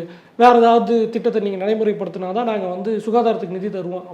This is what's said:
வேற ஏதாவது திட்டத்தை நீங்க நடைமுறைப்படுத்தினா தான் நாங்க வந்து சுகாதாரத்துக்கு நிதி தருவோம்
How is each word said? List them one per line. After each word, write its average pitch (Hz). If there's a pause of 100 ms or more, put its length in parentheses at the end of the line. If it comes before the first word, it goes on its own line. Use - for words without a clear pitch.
(360)
வேற 240
ஏதாவது 233
திட்டத்தை 220
நீங்க 196
நடைமுறைப்படுத்தினா 190
தான் 233
நாங்க 208
வந்து 196
சுகாதாரத்துக்கு 208
நிதி 202
தருவோம் 180 (100)